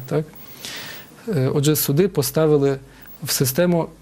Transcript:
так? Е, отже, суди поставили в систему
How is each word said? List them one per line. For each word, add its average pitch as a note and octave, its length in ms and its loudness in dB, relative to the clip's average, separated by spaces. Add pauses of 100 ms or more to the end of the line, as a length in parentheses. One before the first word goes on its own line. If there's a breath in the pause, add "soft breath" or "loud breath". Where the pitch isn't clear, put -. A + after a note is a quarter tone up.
так? D3+ 180 -2 (1040 loud breath)
Е, C3+ 260 0
отже, D3 220 2
суди D3+ 320 2
поставили D3 680 2 (480 loud breath)
в C#3+ 60 -6
систему E3+ 580 0 (140)